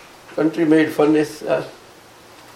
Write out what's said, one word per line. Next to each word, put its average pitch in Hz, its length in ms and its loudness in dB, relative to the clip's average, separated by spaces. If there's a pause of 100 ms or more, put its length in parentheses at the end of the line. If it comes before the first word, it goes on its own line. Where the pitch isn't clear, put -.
(340)
country-made 156 580 2
furnace, 151 500 0
uh, 143 220 -4 (920)